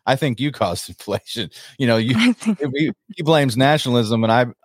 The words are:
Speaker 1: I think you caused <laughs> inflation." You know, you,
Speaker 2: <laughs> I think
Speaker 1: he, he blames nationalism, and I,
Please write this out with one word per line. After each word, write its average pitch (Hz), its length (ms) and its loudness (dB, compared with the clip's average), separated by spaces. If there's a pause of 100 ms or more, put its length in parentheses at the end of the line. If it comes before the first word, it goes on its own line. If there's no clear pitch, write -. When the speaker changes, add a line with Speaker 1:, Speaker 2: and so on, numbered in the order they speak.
Speaker 1:
I 127 120 0
think 131 220 -2
you 143 140 -4
caused 87 360 -4
<laughs> - 20 -16
inflation." - 600 -8 (280)
You 135 80 0
know, 117 100 4
you, 113 180 0
Speaker 2:
<laughs> - 20 2
I 233 180 2
think - 260 -4 (140)
Speaker 1:
he, 147 180 -2 (240)
he 175 60 -8
blames 143 340 2
nationalism, 123 680 2
and 113 80 2
I, 120 160 4 (180)